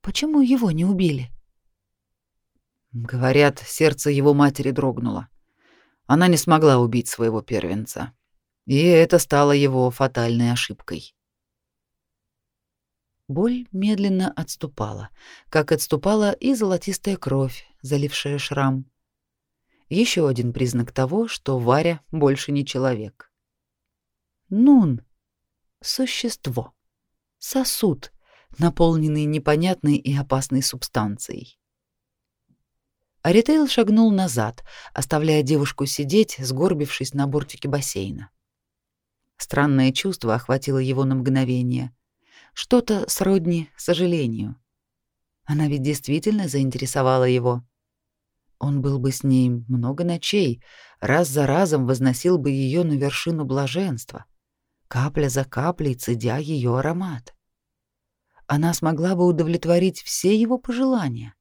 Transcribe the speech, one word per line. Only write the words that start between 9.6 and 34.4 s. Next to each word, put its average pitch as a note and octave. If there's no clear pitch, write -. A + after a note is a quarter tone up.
фатальной A#2+
ошибкой. -
Боль A#3
медленно F#3+
отступала, G#2+
как D3+
отступала G3
и C4+
золотистая G3
кровь, C3+
залившая C#3+
шрам. C3+
Ещё F#3
один A#2+
признак A#2+
того, E3+
что C#3
Варя D3
больше C#3+
не C#3+
человек. B2+
Нун. G#3
Существо. -
Сосуд, -
наполненный D#3
непонятной D3+
и C#3
опасной C3+
субстанцией. -
Аритейл C4
шагнул A3+
назад, B2